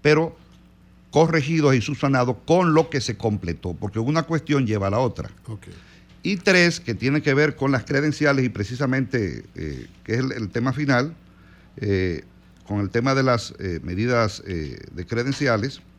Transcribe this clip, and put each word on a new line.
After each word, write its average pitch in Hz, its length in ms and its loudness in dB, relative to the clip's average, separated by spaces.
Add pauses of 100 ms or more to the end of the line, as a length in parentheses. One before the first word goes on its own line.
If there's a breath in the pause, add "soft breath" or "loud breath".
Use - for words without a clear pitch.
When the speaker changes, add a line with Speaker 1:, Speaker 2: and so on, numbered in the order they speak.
Speaker 1:
pero 156 360 4 (760)
corregidos 156 640 4
y 123 40 4
subsanados 127 640 0
con 170 300 4
lo 160 160 4
que - 100 -2
se 113 160 -6
completó, 87 580 -4
porque 101 260 -6
una 151 240 0
cuestión 151 420 0
lleva 101 220 0
a - 20 0
la 104 80 0
otra. 123 320 -4 (160)
Speaker 2:
Ok. 110 220 -14 (560 loud breath)
Speaker 1:
Y 196 120 -2
tres, 175 440 4
que 117 140 -6
tienen 139 280 0
que 147 120 2
ver 147 200 2
con 139 160 0
las 127 140 0
credenciales 143 600 0
y 120 40 0
precisamente, 120 960 -2 (100)
eh, 71 340 -10 (140)
que 107 120 -4
es 117 40 0
el, 131 140 -2
el 107 180 -6
tema 123 220 -2
final, 139 420 0 (600 soft breath)
eh, 95 480 -2 (420)
con 104 140 -4
el 98 100 -4
tema 127 240 0
de 135 80 2
las, 123 380 0
eh, 87 240 -4
medidas, 110 640 0
eh, 78 320 -6 (140)
de 87 140 -10
credenciales 123 760 -2 (180)